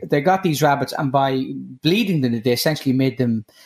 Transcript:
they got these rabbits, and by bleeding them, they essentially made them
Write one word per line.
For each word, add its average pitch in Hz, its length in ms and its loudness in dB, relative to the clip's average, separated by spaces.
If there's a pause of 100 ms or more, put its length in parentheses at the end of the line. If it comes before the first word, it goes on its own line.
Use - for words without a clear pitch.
they 151 180 0
got 185 220 2
these 147 180 0
rabbits, 139 320 2
and 139 180 -2
by 135 340 0 (360)
bleeding 185 400 2
them, 117 200 0
they 123 100 2
essentially 139 420 0
made 131 240 0
them 117 280 0 (200)